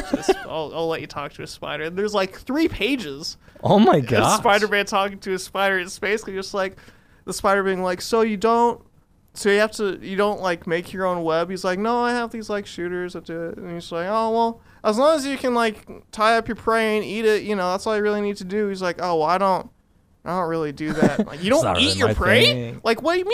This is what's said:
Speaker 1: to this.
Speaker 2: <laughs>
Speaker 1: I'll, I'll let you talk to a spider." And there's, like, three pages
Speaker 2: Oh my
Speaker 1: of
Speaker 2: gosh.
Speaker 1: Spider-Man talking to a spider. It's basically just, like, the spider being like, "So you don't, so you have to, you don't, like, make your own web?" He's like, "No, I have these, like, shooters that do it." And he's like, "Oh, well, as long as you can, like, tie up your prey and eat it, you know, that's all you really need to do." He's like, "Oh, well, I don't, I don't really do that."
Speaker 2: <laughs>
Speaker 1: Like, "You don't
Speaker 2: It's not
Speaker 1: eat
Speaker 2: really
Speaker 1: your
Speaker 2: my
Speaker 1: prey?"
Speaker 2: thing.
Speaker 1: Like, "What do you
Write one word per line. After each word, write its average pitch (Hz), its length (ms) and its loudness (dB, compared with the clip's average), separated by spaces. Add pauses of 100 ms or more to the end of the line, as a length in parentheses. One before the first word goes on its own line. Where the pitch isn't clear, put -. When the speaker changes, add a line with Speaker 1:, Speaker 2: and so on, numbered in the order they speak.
Speaker 1:
to - 80 -2
this. - 140 0
Speaker 2:
<laughs> - 140 -2
Speaker 1:
I'll, 151 300 -8
I'll 165 140 -2
let 160 120 -2
you 156 60 -10
talk 147 280 -10
to - 80 -14
a 143 40 -12
spider." 151 380 -8
And 175 140 -8
there's, 208 160 0
like, 190 240 -2
three 311 300 0
pages 180 680 -4 (280)
Speaker 2:
Oh 175 140 6
my 269 180 8
Speaker 1:
of 127 100 2
Speaker 2:
gosh. 123 320 4
Speaker 1:
Spider-Man 202 480 2
talking 196 340 -2
to 196 140 -6
a 180 40 -2
spider. 190 400 0
It's 180 200 -8
basically 202 360 -4
just, 190 200 -8
like, 190 220 -2 (480)
the 190 100 -8
spider 196 280 2
being 190 200 0
like, 180 180 -2
"So 226 220 2
you 220 160 2
don't, 233 420 2 (540)
so - 160 0
you 202 80 6
have 214 140 2
to, 202 280 -4
you 190 160 -10
don't, 202 240 0
like, 175 260 -4
make 175 280 -4
your 190 120 -4
own 180 160 -2
web?" 165 280 0
He's 185 140 -6
like, 185 140 -2
"No, 226 200 0
I 240 140 0
have 233 180 -4
these, 220 180 -10
like, 202 180 -4
shooters 180 480 -8
that 170 100 -12
do 165 240 -8
it." - 100 -12
And 175 160 -12
he's 170 180 -12
like, 170 160 -4
"Oh, 226 220 0
well, 233 300 0 (240)
as 208 140 2
long 311 180 6
as 269 100 -4
you 277 120 -4
can, 254 160 0
like, 226 320 0 (260)
tie 220 260 4
up 220 100 -4
your 233 80 -4
prey 220 400 2
and 208 80 0
eat 208 220 -2
it, 214 160 4
you 202 140 -2
know, 180 160 0
that's 190 140 -4
all 220 100 0
you 208 60 0
really 208 200 0
need 202 160 -2
to 196 60 -10
do." 202 240 -2
He's 190 140 -6
like, 175 180 0
"Oh, 175 180 0
well, 151 100 2
I 180 100 4
don't, 190 320 0 (540)
I 151 140 -6
don't 170 120 -2
really 160 220 -2
do 156 200 -4
that." 156 340 0
Speaker 2:
<laughs> - 0 -
Speaker 1:
Like, 147 160 -12
"You 190 80 0
don't 269 100 4
Speaker 2:
It's - 40 2
not 92 160 0
Speaker 1:
eat 269 60 4
Speaker 2:
really 320 120 0
Speaker 1:
your - 100 2
Speaker 2:
my 110 60 2
Speaker 1:
prey?" - 380 4
Speaker 2:
thing. 120 320 -6
Speaker 1:
Like, 226 180 0
"What 330 120 2
do 370 60 0
you 370 140 -4